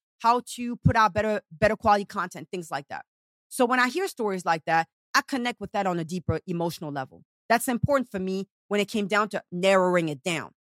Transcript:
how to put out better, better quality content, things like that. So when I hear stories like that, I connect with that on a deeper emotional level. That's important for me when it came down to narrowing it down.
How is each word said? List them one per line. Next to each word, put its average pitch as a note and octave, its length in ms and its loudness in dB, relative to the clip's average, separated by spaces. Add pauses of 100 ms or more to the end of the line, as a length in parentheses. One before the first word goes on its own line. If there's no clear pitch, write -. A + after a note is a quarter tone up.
(220)
how A#3+ 200 2 (140)
to A#3+ 220 -8
put - 180 4
out G#3+ 180 4
better, G#3+ 280 0 (100)
better G#3 240 2
quality G#3 300 2
content, F3 440 -8
things F3+ 220 -10
like D3 160 -8
that. - 180 -12 (440)
So - 160 0
when B3+ 140 2
I B3 100 2
hear F4 180 -4
stories G3 380 -4
like E3 200 -2
that, E3 220 2 (260)
I C#4 80 6
connect A#3+ 380 -4
with G3 140 -12
that G3+ 120 0
on F3 140 0
a E3 40 -4
deeper D#3+ 440 -4
emotional E3+ 440 -6
level. C3+ 320 -10 (260)
That's A#3 180 2
important C4 420 0
for G3 100 -6
me F#3+ 280 -4 (220)
when G#3 100 0
it G3+ 80 0
came G#3 180 -2
down G#3 240 0
to - 220 -8
narrowing F3+ 580 4
it C#3+ 140 -8
down. D3 280 -4 (240)